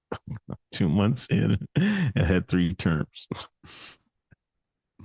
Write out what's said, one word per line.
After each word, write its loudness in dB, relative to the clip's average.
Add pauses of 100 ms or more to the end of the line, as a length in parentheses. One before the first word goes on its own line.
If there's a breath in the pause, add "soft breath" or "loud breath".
(120)
<laughs> -12
two 0
months 2
in 2 (180)
and 0
had 2
three 2
terms. -2 (1800 loud breath)